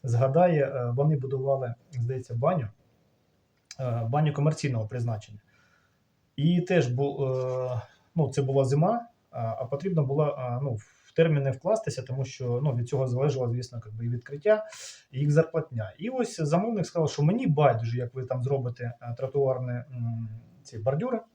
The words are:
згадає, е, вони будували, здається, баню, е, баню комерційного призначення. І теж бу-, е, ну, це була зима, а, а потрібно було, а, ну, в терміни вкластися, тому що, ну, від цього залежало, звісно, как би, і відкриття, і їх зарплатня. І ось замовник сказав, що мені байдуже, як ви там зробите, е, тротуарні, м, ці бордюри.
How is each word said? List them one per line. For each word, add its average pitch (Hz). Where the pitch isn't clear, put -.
згадає, 135
е, 123
вони 143
будували, 131
здається, 123
баню, 139
е, 117
баню 147
комерційного 143
призначення. 113
І 170
теж 170
бу-, 139
е, 127
ну, 151
це 143
була 135
зима, 175
а, 123
а 113
потрібно 170
було, 139
а, 127
ну, 139
в -
терміни 147
вкластися, 185
тому 131
що, 123
ну, 135
від 120
цього 135
залежало, 127
звісно, 120
как 107
би, 117
і 120
відкриття, 151
і 131
їх 147
зарплатня. 156
І 208
ось 247
замовник 180
сказав, 160
що 143
мені 220
байдуже, 123
як 123
ви 131
там 127
зробите, 123
е, 120
тротуарні, 131
м, 117
ці -
бордюри. 151